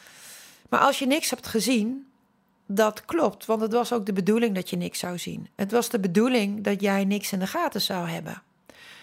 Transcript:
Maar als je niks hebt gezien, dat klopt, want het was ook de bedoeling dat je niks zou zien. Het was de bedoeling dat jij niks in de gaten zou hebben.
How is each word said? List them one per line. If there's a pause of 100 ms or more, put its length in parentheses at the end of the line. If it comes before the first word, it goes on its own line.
(680)
Maar
als
je
niks
hebt
gezien, (600)
dat
klopt,
want
het
was
ook
de
bedoeling
dat
je
niks
zou
zien.
Het
was
de
bedoeling
dat
jij
niks
in
de
gaten
zou
hebben. (600)